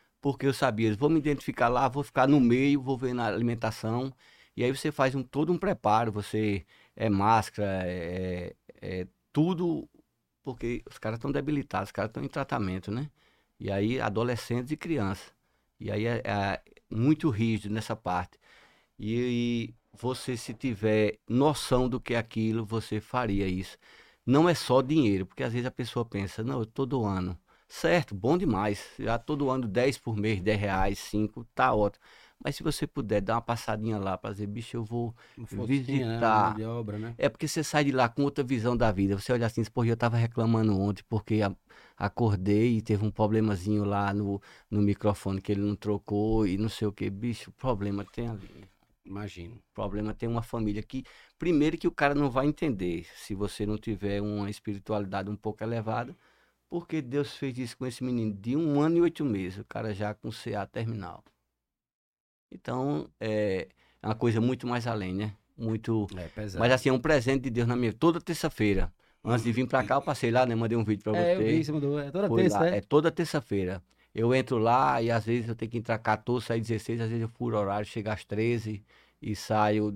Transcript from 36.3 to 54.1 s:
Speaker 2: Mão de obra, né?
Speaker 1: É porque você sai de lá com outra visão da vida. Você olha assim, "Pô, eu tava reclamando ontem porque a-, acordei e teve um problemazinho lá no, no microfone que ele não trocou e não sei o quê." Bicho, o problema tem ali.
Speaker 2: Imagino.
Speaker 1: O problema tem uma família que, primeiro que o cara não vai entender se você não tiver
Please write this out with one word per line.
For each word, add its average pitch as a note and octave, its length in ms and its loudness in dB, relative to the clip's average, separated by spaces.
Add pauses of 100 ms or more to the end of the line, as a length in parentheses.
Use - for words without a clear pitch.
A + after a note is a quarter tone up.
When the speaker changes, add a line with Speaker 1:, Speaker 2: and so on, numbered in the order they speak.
Speaker 2:
Mão F2+ 80 -4
de A2 80 -6
obra, A2+ 340 -6
né? A#2 180 -8
Speaker 1:
É C#3+ 120 2
porque D3 180 -6
você D#3 160 -2
sai D3+ 220 2
de C#3 60 2
lá B2+ 180 4
com C#3 140 0
outra C#3+ 200 0
visão B2 320 0
da A#2 160 4
vida. G2 260 2
Você F#2+ 140 -4
olha A#2+ 140 2
assim, A2 200 0
"Pô, A#2+ 200 0
eu A#2 100 4
tava A#2 220 2
reclamando A2+ 600 4
ontem G2+ 300 0
porque G#2+ 360 0
a-, G2 120 0 (420)
acordei G#2 800 2
e G#2+ 40 0
teve G#2+ 240 0
um G#2 60 2
problemazinho G#2+ 720 2
lá G2+ 280 0
no, G2+ 280 -2 (280)
no G#2 120 2
microfone G2+ 600 2
que - 100 -4
ele G2+ 100 0
não G#2 140 0
trocou G#2+ 720 0
e F2+ 100 0
não G#2+ 120 0
sei G#2 180 -2
o G2+ 40 0
quê." G2+ 180 -4
Bicho, A2 420 -6
o - 20 -20
problema G2+ 580 -2
tem A#2 160 -6
ali. F#2+ 220 -10 (560)
Speaker 2:
Imagino. G2 500 -12
Speaker 1:
O - 180 -20
problema G#2 400 -4
tem - 140 -6
uma A#2 160 -2
família G#2+ 400 -2
que, C3 200 -8 (340)
primeiro D#3+ 400 2
que E3+ 100 -2
o E3 40 2
cara C#3+ 240 2
não C#3+ 140 2
vai C3 180 2
entender F#2 580 -2 (100)
se - 200 -10
você G2+ 300 -4
não G#2+ 120 -2
tiver G2+ 440 -4